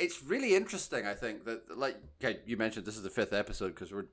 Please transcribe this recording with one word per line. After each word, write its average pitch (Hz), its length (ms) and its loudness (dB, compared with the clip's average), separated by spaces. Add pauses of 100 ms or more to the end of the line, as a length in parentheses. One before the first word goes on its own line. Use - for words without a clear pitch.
it's 175 200 0
really 202 360 4
interesting, 190 500 0
I 101 80 0
think, 110 300 -4
that, 113 340 -6
like, 131 180 0 (260)
okay, 117 220 2
you 113 120 -2
mentioned 110 300 0
this 107 100 -4
is 104 80 -8
the 95 60 -2
fifth - 220 2
episode 101 440 0
'cause 92 160 -10
we're, 98 200 -4